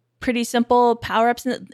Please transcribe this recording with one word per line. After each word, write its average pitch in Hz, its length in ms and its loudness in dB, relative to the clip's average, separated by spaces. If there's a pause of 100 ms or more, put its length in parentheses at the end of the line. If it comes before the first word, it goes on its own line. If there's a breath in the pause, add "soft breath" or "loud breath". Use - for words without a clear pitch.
(200)
pretty 240 240 -2
simple 240 540 2
power-ups 240 500 -2
in, 233 260 -6